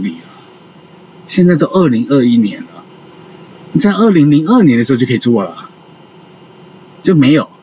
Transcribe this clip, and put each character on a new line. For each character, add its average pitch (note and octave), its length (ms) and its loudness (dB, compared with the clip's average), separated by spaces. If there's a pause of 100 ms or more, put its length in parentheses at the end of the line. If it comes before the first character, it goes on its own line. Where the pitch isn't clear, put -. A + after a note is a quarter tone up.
理 F#2+ 100 -6
了， E2 140 -18 (1000)
现 F3+ 200 0
在 F3 80 2
都 D3 120 0
二 F#3 200 0
零 A#2 220 -2
二 C3+ 140 0
一 A#2+ 140 2
年 F#2+ 240 -2
了， - 220 -20 (880)
你 - 80 -2
在 G3+ 140 0
二 G#3+ 160 0
零 D#3 200 2
零 D3+ 180 0
二 A#3 160 2
年 B2 140 2
的 A#2+ 60 0
时 B2 100 -2
候 A#2+ 40 0
就 B2 100 -2
可 B2+ 60 -2
以 A2+ 40 -2
做 A#2 260 -2
了， - 260 -14 (1300)
就 F#3+ 140 2
没 C#3 180 4
有， - 160 -2 (140)